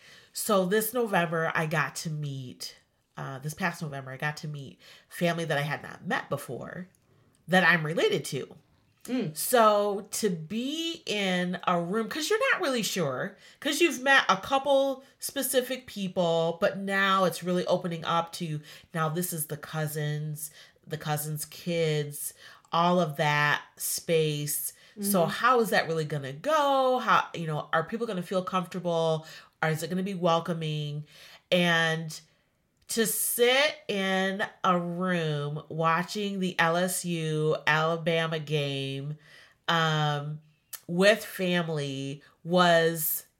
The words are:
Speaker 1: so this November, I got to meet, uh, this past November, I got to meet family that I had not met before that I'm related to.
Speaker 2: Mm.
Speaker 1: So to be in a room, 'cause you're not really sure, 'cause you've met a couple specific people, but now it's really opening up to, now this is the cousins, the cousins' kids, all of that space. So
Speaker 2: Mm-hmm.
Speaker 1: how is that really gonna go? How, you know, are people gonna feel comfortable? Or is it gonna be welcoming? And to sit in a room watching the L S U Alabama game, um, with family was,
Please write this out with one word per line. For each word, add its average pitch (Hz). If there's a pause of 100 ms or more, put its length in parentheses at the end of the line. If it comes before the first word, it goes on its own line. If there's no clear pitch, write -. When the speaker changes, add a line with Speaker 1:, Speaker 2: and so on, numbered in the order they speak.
(320)
Speaker 1:
so 190
this 214
November, 175
I 165
got 151
to -
meet, 139 (400)
uh, 135
this 151
past 175
November, 135
I 131
got 151
to 160
meet 147 (300)
family 170
that 156
I 143
had 147
not -
met 240
before - (600)
that 180
I'm 165
related 190
to. - (500)
Speaker 2:
Mm. 220
Speaker 1:
So 208
to -
be 247
in 180 (100)
a 175
room, 202
'cause 302
you're 440 (140)
not -
really 262
sure, 147 (220)
'cause 302
you've 262
met 269
a 190
couple 269 (160)
specific 254
people, 175
but 196
now 196
it's 185
really 180
opening 175
up 165
to, 156 (320)
now 160
this 175
is 156
the 147
cousins, 151 (340)
the 151
cousins' 151
kids, 156 (380)
all 180
of 151
that 147 (160)
space. 151 (280)
So 202
Speaker 2:
Mm-hmm. -
Speaker 1:
how 247
is 202
that 202
really 160
gonna 139
go? 269
How, 202
you 165
know, 151
are 165
people 226
gonna 190
feel 185
comfortable? 170 (380)
Or 160
is 156
it 160
gonna 185
be 196
welcoming? 160 (460)
And 165 (720)
to 226
sit 262 (120)
in 190 (200)
a 180
room 170
watching 180
the 185
L 165
S 180
U 156 (120)
Alabama 165
game, 139 (520)
um, 151 (480)
with 196
family 147 (200)
was, 165 (140)